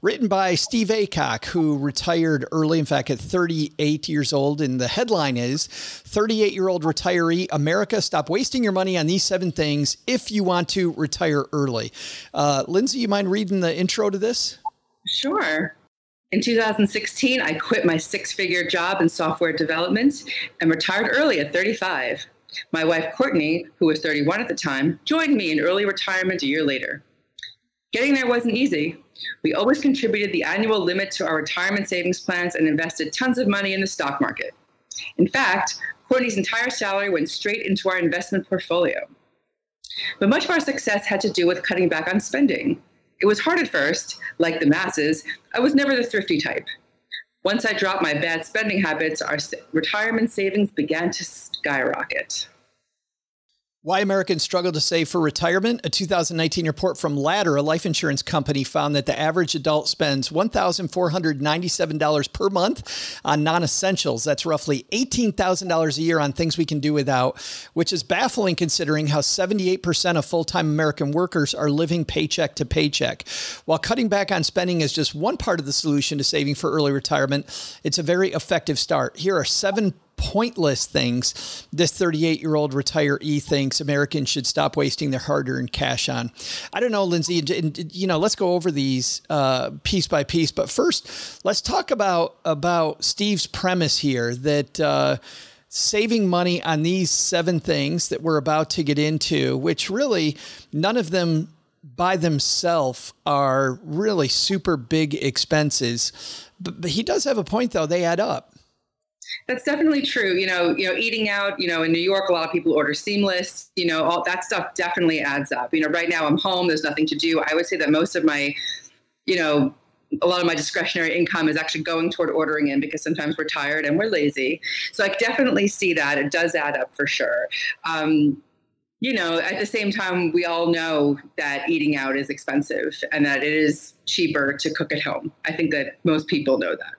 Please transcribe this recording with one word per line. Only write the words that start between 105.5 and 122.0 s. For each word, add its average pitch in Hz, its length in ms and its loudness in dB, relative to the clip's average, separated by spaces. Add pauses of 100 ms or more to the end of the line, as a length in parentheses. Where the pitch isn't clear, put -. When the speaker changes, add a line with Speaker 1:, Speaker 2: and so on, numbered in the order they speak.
Speaker 1:
But, - 220 -10
but 165 100 -4
he 180 120 -2
does 381 220 0
have 269 120 0
a 196 80 -2
point, 233 280 -2
though. 165 120 0
They 170 200 0
add 170 160 2
up. 185 340 -4 (920)
Speaker 2:
That's 254 160 -4
definitely 302 380 2
true. 202 320 0
You 190 120 2
know, 175 300 2
you 190 120 0
know, 185 80 0
eating 220 320 0
out, 202 320 -2
you 180 80 -2
know, 165 140 0
in 165 100 2
New 165 80 2
York, 190 280 2
a 180 40 4
lot 165 140 2
of 160 60 -6
people 165 200 2
order 147 220 2
seamless, 196 840 -2
you 175 100 0
know, 160 180 2
all 170 200 0
that 180 200 -2
stuff - 300 -4
definitely 170 460 0
adds 143 320 -2
up. 123 220 -4
You 156 60 2
know, 151 80 0
right 170 200 0
now 165 180 0
I'm 147 120 4
home, 180 300 0
there's 156 160 0
nothing 156 220 0
to 156 100 4
do. 165 240 2
I 156 140 0
would 175 120 2
say 190 100 -2
that 151 140 2
most 160 260 4
of 160 80 0
my, 143 300 2 (720)
you 180 100 2
know, 147 380 2 (480)
a 170 40 2
lot 180 140 2
of 175 60 2
my 165 80 2
discretionary 160 640 -2
income 165 320 2
is 151 80 0
actually 160 260 -4
going 165 280 0